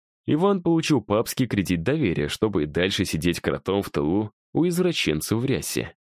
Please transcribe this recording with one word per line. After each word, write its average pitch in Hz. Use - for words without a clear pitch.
Иван 175
получил 160
папский 110
кредит 92
доверия, 85
чтобы 98
и 76
дальше 87
сидеть 82
кротом 92
в -
тылу 90
у 151
извращенцев 170
в 123
рясе. 87